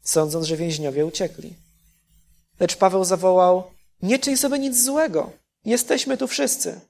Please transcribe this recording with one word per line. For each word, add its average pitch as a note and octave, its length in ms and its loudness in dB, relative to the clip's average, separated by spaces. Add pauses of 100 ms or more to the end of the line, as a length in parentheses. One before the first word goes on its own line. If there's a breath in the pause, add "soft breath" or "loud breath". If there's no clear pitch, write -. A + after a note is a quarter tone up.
sądząc, D#3+ 440 0
że D#3+ 100 -2
więźniowie D3+ 500 -2
uciekli. - 480 -8 (1040)
Lecz F3 160 0
Paweł F#3+ 280 2
zawołał: F3+ 680 4 (320)
"Nie G#3+ 160 2
czyń C4+ 180 0
sobie C#4 220 0
nic B3+ 260 0
złego, C4+ 480 -2 (320)
jesteśmy B3+ 520 0
tu C4 120 -4
wszyscy". F#3 600 -4